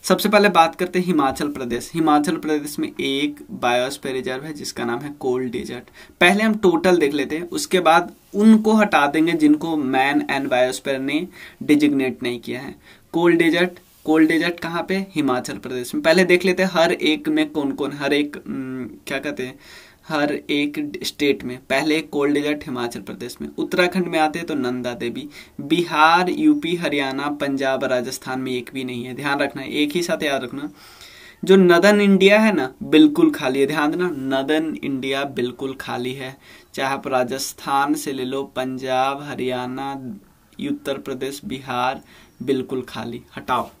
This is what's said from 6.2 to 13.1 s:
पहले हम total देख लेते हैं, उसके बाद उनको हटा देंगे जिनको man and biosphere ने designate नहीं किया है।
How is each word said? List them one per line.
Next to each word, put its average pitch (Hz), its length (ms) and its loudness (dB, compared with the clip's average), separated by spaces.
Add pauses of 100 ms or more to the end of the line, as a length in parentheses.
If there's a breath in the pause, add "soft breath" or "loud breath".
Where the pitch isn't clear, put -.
पहले 196 220 4
हम 220 120 2
total 175 420 4
देख 147 160 2
लेते 143 240 -4
हैं, 175 120 -8
उसके 180 300 -2
बाद 170 340 4 (220)
उनको 214 380 6
हटा 202 340 4
देंगे 160 260 2
जिनको 156 440 2
man 139 520 0
and 139 200 -2
biosphere 127 500 0
ने 147 280 -2 (360 loud breath)
designate 139 600 2
नहीं 120 160 -4
किया 123 220 -10
है। 131 140 -14 (380 soft breath)